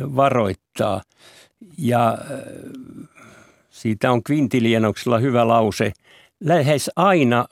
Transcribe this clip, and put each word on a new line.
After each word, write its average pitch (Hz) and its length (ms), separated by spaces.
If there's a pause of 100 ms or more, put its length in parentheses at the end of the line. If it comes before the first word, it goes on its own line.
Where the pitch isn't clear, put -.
varoittaa. 123 1000 (760)
Ja, 120 300
äh, 110 100 (1500)
siitä 117 420
on 117 180
Quintilianoksella 117 880
hyvä 120 300
lause. 110 440 (480)
"Lähes 151 560
aina 151 560